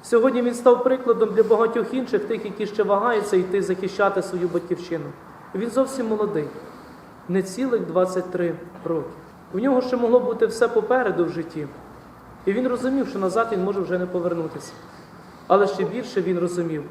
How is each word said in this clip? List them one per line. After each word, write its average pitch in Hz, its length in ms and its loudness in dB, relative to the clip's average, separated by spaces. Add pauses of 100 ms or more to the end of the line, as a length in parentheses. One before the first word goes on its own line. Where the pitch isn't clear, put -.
Сьогодні 240 400 4
він 240 120 0
став 240 300 6
прикладом 233 500 2
для 220 80 6
багатьох 226 520 2
інших, 247 300 -2
тих, 220 200 -4
які 208 220 -6
ще 208 160 -2
вагаються 202 540 2
йти 185 260 2
захищати 185 600 0
свою 180 260 -4
батьківщину. 170 560 -4 (500)
Він 226 160 -2
зовсім 254 380 0
молодий, 190 360 0 (840)
не 185 140 0
цілих 233 440 -2
двадцять 180 440 0
три 175 240 -2 (300)
роки. 165 260 -4 (420)
В 185 60 -4
нього 254 220 2
ще 254 160 -2
могло 240 240 4
бути 226 260 0
все 226 220 2
попереду 214 560 2
в 160 40 0
житті. 156 380 -6 (800)
І 190 60 2
він 254 160 0
розумів, 247 400 0
що 196 100 -6
назад 196 340 0
він 185 120 0
може 196 160 -2
вже 180 180 -2
не 180 80 -2
повернутися. 170 680 -4 (760)
Але 190 200 6
ще 190 180 -2
більше 202 380 -4
він 175 160 0
розумів 170 520 -4